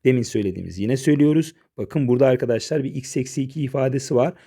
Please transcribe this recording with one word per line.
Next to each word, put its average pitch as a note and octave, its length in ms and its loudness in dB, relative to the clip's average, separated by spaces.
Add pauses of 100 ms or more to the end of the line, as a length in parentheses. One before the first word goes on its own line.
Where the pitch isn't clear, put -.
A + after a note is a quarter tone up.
demin B2+ 160 4
söylediğimiz, F#2 580 -4
yine A#2 180 0
söylüyoruz. D3+ 580 2 (220)
Bakın, C3 300 -2
burada B2+ 200 4
arkadaşlar B2 560 0
bir C3+ 120 -8
x C3 220 -6
eksi C3 260 -4
iki D3 180 -6
ifadesi C3+ 540 -2
var. C#3 180 2 (140)